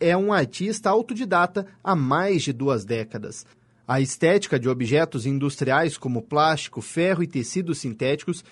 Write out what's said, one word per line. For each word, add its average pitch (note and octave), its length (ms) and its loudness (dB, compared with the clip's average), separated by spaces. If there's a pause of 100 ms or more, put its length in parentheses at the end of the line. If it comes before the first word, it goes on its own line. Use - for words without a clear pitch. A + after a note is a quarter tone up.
é F3 160 4
um G3+ 160 2
artista F#3+ 580 0
autodidata G3 760 0 (160)
há F#3+ 120 0
mais D#3+ 480 2
de C#3+ 100 -2
duas A#2+ 320 0
décadas. A2 600 -6 (400)
A C3 140 2
estética E3 580 2
de A#2 80 -2
objetos B2+ 600 0
industriais C#3 720 0
como A#2+ 240 -4
plástico, D3+ 580 0
ferro F3 420 0
e E3 40 -2
tecidos E3 500 -4
sintéticos C3+ 760 -4